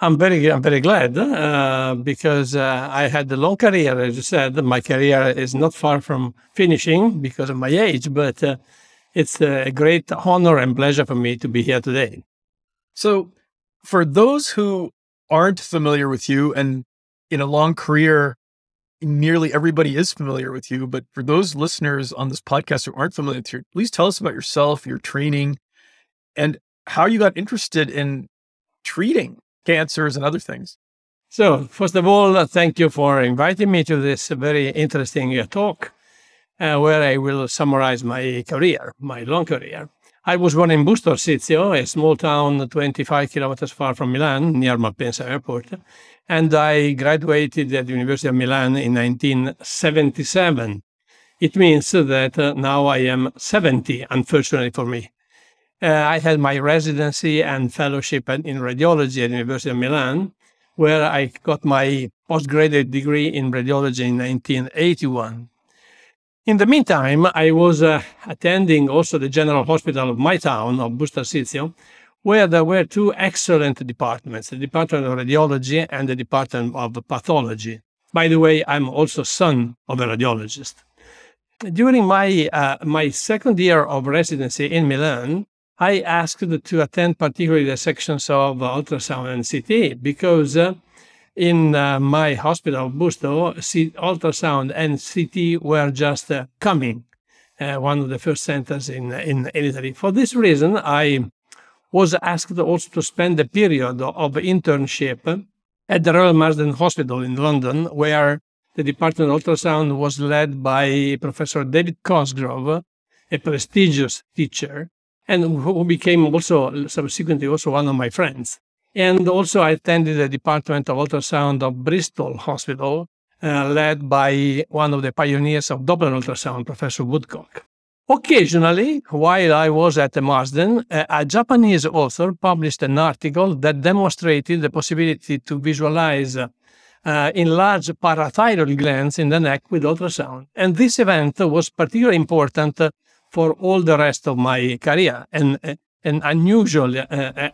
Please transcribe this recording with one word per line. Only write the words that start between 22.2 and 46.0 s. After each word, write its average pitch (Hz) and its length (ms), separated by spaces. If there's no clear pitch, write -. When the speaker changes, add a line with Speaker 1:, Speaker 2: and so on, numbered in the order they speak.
Speaker 2:
this 131 140
podcast - 420
who - 100
aren't 147 200
familiar 139 240
with 113 140
you, 127 100
please 214 200
tell 180 160
us 196 100
about 165 160
yourself, 143 520
your 127 120
training, 143 580
and 151 240
how 165 180
you 220 140
got 196 180
interested 165 500
in 139 380
treating - 560
cancers 156 480
and 139 80
other 151 160
things. - 380
Speaker 1:
So, 156 340
first 180 320
of 175 100
all, 202 300
uh, 175 80
thank 170 340
you 165 120
for 143 320
inviting 165 480
me 175 140
to 160 120
this 139 320
very 143 400
interesting, 139 720
uh, 110 80
talk, 202 480
uh, 156 160
where 151 260
I 135 140
will 135 320
summarize 135 560
my 123 420
career, 156 540
my 127 220
long 156 240
career. 147 420
I 180 100
was 175 180
born 170 160
in 151 140
Busto 180 280
Arsizio, 156 680
a 120 60
small 156 280
town 143 540
twenty-five 143 640
kilometers 135 400
far 135 220
from 127 180
Milan, 143 480
near 127 160
Malpensa 117 500
Airport, 127 420